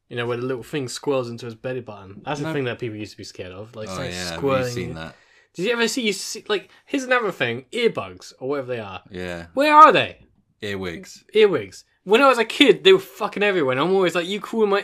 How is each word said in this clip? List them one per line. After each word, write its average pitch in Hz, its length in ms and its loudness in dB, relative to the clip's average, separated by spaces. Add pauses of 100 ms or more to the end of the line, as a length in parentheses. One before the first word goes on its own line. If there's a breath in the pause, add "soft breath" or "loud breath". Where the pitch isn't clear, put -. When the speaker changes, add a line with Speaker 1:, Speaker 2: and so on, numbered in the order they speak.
Speaker 1:
You 123 80 -10
know, 120 100 -4
where 120 100 -2
the 120 80 -6
little 127 180 -4
thing 131 260 -6
squirrels 127 420 -2
into 117 160 -12
his 113 80 -12
belly 127 260 -8
button. 101 440 -16
That's 143 160 -6
the 151 80 -6
Speaker 2:
No. 160 40 -6
Speaker 1:
thing 139 120 -2
that 117 140 -4
people 110 200 -8
used 101 140 -10
to - 40 -20
be 98 80 -16
scared 90 280 -14
of. 101 220 -16
Like, 107 140 -12
Speaker 2:
Oh, 95 60 -10
Speaker 1:
something 90 180 -8
Speaker 2:
yeah, 90 120 -8
have 85 180 -8
you 139 60 -2
Speaker 1:
squirreling 127 260 -2
Speaker 2:
seen 101 160 -6
Speaker 1:
in 85 60 -12
Speaker 2:
that? 80 200 -14 (380 soft breath)
Speaker 1:
Did 180 120 -6
you 240 60 -2
ever 233 160 0
see, 240 140 -4
you 214 100 0
see, - 360 -10
like, 202 200 -2 (160 soft breath)
here's 269 200 -4
another 247 280 2
thing. 123 400 -4
Earbugs, 117 680 -4
or 131 120 -8
whatever 135 180 -4
they 120 120 -6
are. 95 300 -12
Speaker 2:
Yeah. 87 440 -8
Speaker 1:
Where 302 200 4
are 302 180 12
they? 127 260 0 (420)
Speaker 2:
Earwigs. 95 640 -10 (100)
Speaker 1:
Earwigs. 175 500 2 (200)
When 214 160 4
I 277 80 6
was 247 100 4
a 226 60 0
kid, 220 400 4
they 190 80 8
were 185 60 8
fucking 202 460 -6
everywhere. 175 280 0
And 127 80 0
I'm 180 140 2
always 180 220 2
like, 170 100 -2
"You 196 140 -6
calling 214 300 0
my 196 140 2